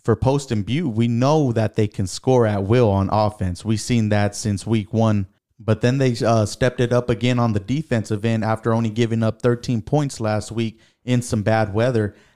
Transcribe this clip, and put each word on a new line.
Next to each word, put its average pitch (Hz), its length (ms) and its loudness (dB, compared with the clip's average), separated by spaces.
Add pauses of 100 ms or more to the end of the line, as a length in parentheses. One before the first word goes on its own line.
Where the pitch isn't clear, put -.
for 113 140 2
Poston 135 460 -2
Butte, 120 320 -4
we 117 140 2
know 131 440 2
that 110 220 -2
they 107 140 0
can 95 180 -4
score 123 400 2
at 101 180 0
will 113 260 4
on 98 220 2
offense. 101 540 -2
We've 107 140 0
seen 113 280 0
that 104 260 0
since 104 320 -4
week 110 280 -2
one. 107 320 2 (300)
But 107 260 -2
then 127 160 0
they, 127 180 2 (100)
uh, 110 200 4
stepped - 340 -2
it 120 120 0
up 120 160 0
again 120 300 0
on 117 140 2
the 101 80 0
defensive 110 640 -4
end 113 200 0
after 113 300 0
only 113 160 0
giving 113 320 0
up 110 180 -2
thirteen 120 420 0
points 147 360 -2
last 107 320 -4
week 113 300 -6 (240)
in 123 180 0
some 113 200 -2
bad 110 300 2
weather. 113 440 0 (200)